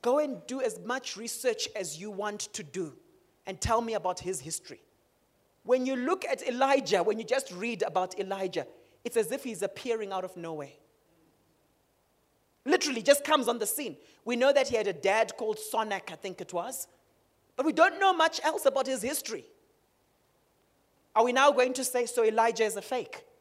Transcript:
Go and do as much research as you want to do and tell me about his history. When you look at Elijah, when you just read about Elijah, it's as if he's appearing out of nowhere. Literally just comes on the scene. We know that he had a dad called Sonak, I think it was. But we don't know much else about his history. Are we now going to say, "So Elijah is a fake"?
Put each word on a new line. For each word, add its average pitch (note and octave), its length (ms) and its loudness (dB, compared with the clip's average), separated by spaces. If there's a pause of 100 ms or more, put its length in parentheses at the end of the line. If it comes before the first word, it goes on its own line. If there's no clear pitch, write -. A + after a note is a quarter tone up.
Go B3+ 160 4
and C4+ 280 -2
do C4 140 -6
as G#3+ 200 -2
much A#3+ 360 -6
research A3+ 580 -4
as D#3+ 240 -8
you G#3 120 -10
want G#3 300 -6 (120)
to A3 100 -10
do D#3 340 -8 (500)
and F#3 140 -10
tell A#3 200 2
me A3+ 140 -4
about F3+ 260 -4
his F3 200 -6
history. C#3 420 -12 (800)
When B3+ 240 2
you C4+ 100 0
look D#4+ 280 0
at - 220 -4
Elijah, B3 560 2
when G#3+ 160 2
you A3+ 60 -6
just C4 280 -2
read G#3 300 -4
about F3+ 360 -2
Elijah, F#3+ 480 -4 (360)
it's A#3 140 -4
as A3+ 160 0
if C4+ 120 -6
he's G#3 180 -6
appearing G#3 500 -4
out F#3+ 120 -4
of F3+ 120 -12
nowhere. D#3 360 -10 (1900)
Literally C#4 380 2
just C#4+ 220 6
comes D4 240 2
on A#3 100 -2
the G#3+ 80 -4
scene. G#3+ 300 -6 (300)
We A#3+ 100 0
know C4 160 6
that C4+ 160 4
he A#3 80 -2
had G#3 100 0
a G3 60 -2
dad G3 460 0
called G#3+ 200 -4
Sonak, G#3+ 540 -4
I D#3 40 -12
think F#3 260 -10
it - 100 -14
was. F#3+ 340 -6 (680)
But C#4 80 -2
we D#4 80 2
don't E4+ 260 6
know G4 140 6
much D#4+ 320 2
else D#4 220 0
about C4 200 2
his C4 140 -2
history. A3+ 460 -6 (1700)
Are A3+ 80 6
we B3 80 2
now C4+ 180 8
going B3+ 240 4
to C4 100 -4
say, B3 200 0
"So A#3 200 0
Elijah A3 400 4
is G#3 120 -2
a G3 60 -8
fake"? - 420 -6 (160)